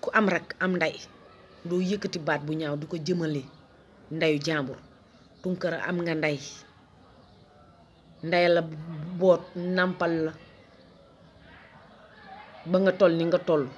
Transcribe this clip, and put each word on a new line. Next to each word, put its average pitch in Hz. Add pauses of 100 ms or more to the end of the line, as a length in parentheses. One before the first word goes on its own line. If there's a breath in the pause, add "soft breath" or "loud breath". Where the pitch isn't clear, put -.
Ku -
am 214
rak 170
am 185
ndey, 160 (680)
doo 180
yëkkati 190
baat 147
bu 156
ñaaw 156
di 151
ko 175
jëmale 156 (680)
ndeyu 160
jàmbur. 147 (640)
Tunkara, 180 (100)
am 175
nga 170
ndey, 151 (1800)
ndey 175
la 170 (580)
boot, 175 (140)
nàmpal 180 (120)
la 156 (2250)
ba 175
nga 190
toll 185
ni 165
nga 170
toll. 151 (100)